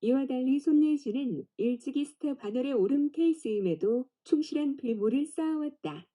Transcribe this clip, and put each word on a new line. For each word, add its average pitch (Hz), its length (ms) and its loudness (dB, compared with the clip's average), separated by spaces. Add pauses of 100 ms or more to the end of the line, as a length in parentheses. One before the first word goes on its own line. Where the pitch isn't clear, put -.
이와 262 240 2
달리 262 340 0
손예진은 285 840 2 (120)
일찍이 247 480 -2
스타 285 300 -6
반열에 254 380 -4
오른 277 380 2
케이스임에도 220 960 0 (180)
충실한 294 500 0
빌보를 233 500 0
쌓아왔다. 302 880 -6